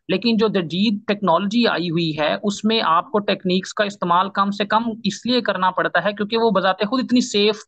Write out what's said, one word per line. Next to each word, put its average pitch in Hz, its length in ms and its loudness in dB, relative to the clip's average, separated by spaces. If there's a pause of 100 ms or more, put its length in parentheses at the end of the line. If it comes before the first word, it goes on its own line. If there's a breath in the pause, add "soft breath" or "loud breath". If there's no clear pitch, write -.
लेकिन 214 280 0
जो 214 120 2
जदीद 190 580 -2
टेक्नोलॉजी 202 580 2
आई 170 240 0
हुई 165 220 0
है 156 260 0
उसमें 202 440 -2
आपको 175 380 2
टेक्निक्स 190 540 -2
का 208 120 0
इस्तेमाल 196 440 0
कम 202 220 0
से 202 140 -2
कम 220 400 -2
इसलिए 240 360 -2
करना 185 300 0
पड़ता - 280 0
है 208 140 0
क्योंकि 208 240 -2
वो 226 140 2
बजाते 190 340 0
खुद 262 140 -2
इतनी 247 220 2
safe 208 460 0